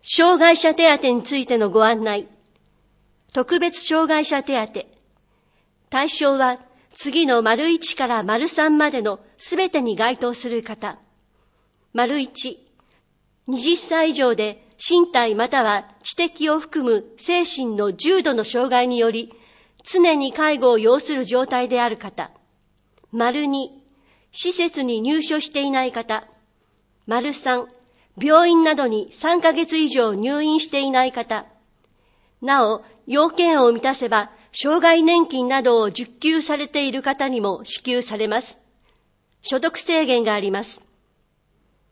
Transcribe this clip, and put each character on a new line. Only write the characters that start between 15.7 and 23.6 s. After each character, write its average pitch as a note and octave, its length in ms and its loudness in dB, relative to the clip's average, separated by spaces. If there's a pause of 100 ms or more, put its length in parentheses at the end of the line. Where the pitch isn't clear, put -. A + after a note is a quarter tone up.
知 - 120 -8
的 E4+ 360 -4
を D#4 100 0
含 D#4 240 -6
む A3+ 200 0 (140)
精 F4 260 0
神 A#3+ 320 -4
の G3+ 160 0
重 F4 300 0
度 C#4+ 120 0
の A3 100 -2
障 A#3+ 260 -2
害 B3 180 2
に B3 100 -2
よ A3+ 120 2
り、 A3 220 -8 (500)
常 F4 340 4
に C4+ 160 -2
介 D4+ 260 0
護 B3+ 120 4
を A#3 80 4
要 A3+ 200 4
す D4 160 -6
る C4 100 -2
状 B3 220 0
態 B3 220 -2
で B3 120 0
あ A#3+ 80 0
る A3+ 80 -4
方。 F#3+ 340 -12 (840)
丸 B3 340 -2
二、 C#4 240 -4 (640)